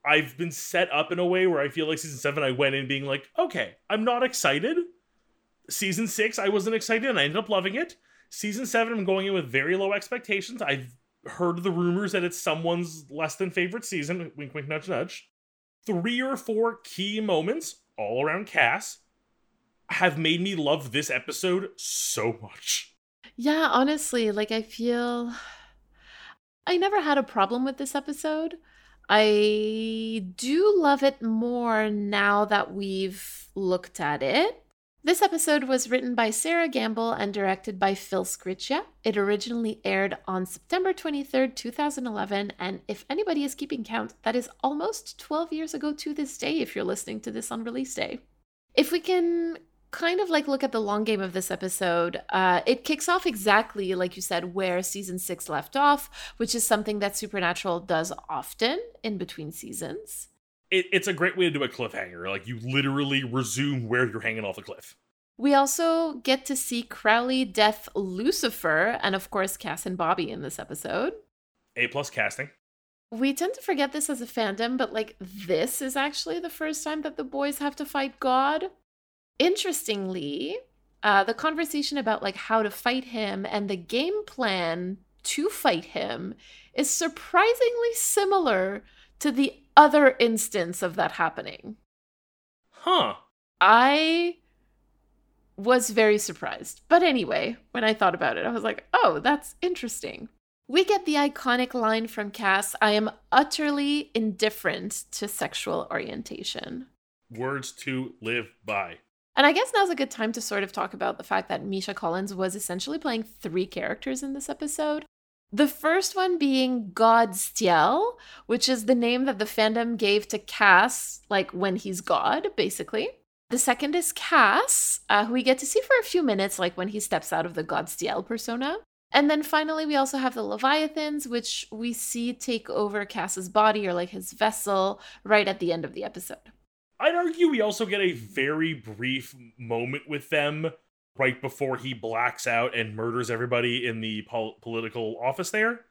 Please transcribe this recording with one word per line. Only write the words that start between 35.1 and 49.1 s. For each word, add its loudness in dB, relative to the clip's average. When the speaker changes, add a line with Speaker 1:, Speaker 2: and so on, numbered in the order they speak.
Speaker 2:
episode 2
was 0
written 0
by 2
Sarah 0
Gamble -2
and -2
directed -2
by 4
Phil -2
Sgriccia. -4
It 0
originally 0
aired 0
on -2
September -2
twenty-third, -2
two -8
thousand -4
eleven, -4
and -6
if -8
anybody 0
is -4
keeping -6
count, -6
that 0
is -2
almost -4
twelve -4
years -6
ago -4
to -6
this -6
day -2
if -6
you're -4
listening -6
to -8
this -8
on -6
release -8
day. -6
If 4
we 0
can 0